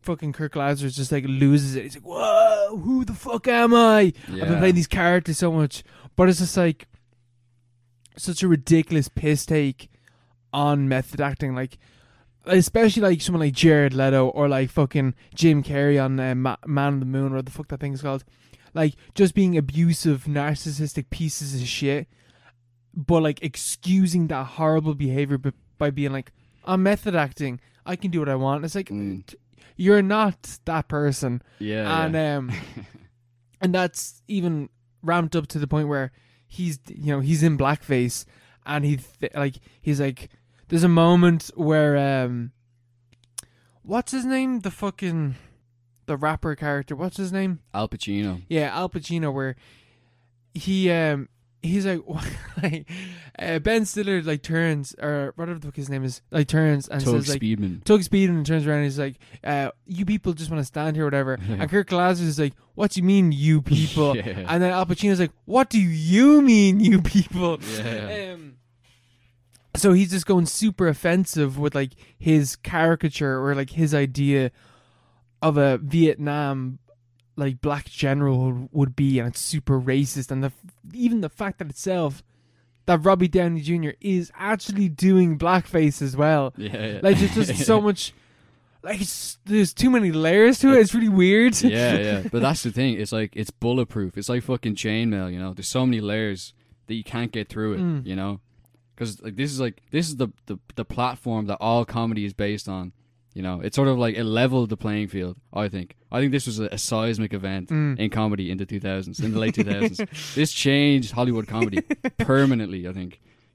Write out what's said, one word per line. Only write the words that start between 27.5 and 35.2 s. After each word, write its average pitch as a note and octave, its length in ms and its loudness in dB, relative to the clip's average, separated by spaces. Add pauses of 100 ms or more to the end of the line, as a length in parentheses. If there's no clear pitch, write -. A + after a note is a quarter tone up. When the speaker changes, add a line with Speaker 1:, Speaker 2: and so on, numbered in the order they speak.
Speaker 1:
I F3+ 120 -6
can F#3 160 -6
do E3 80 0
what D3 80 -2
I C3+ 80 0
want." C3+ 280 -2
It's D#3+ 120 -10
like, F#3+ 140 -8
Speaker 2:
Mm. G2+ 360 -8
Speaker 1:
t-, - 100 -20 (400)
you're G3 260 6
not G3+ 640 -2
that D#3+ 200 -4
person. C#3 560 -2 (160)
Speaker 2:
Yeah, A2 460 -2
Speaker 1:
And, D#3+ 100 -2
Speaker 2:
yeah. D#3 220 -2
Speaker 1:
um, B2+ 160 -6 (540)
Speaker 2:
<laughs> - 540 -20
Speaker 1:
and F3+ 140 0
that's - 540 -4
even F3 400 -4 (340)
ramped E3+ 320 -2